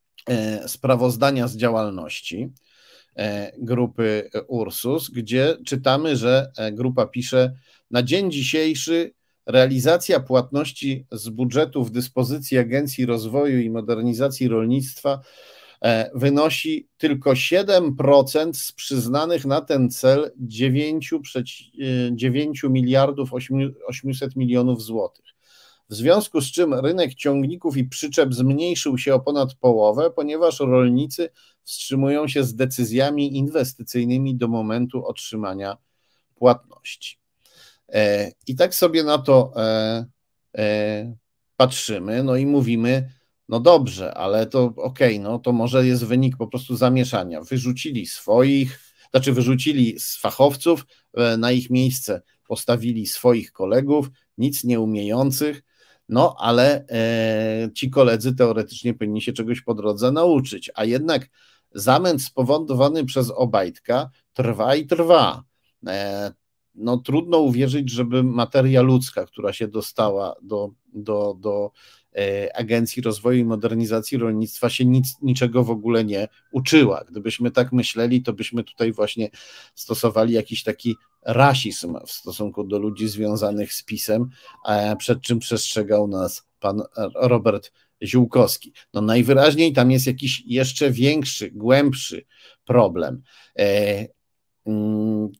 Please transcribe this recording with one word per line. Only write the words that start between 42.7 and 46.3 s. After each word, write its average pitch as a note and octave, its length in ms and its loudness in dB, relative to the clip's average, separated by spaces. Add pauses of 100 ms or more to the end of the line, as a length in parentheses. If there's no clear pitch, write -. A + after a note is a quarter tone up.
"No A2+ 120 -2
dobrze, A2+ 540 4
ale G#2 320 0
to B2 300 0
okej, A#2 440 0
no A2 180 -4
to B2 140 -2
może A#2+ 340 2
jest B2 180 2
wynik B2+ 320 2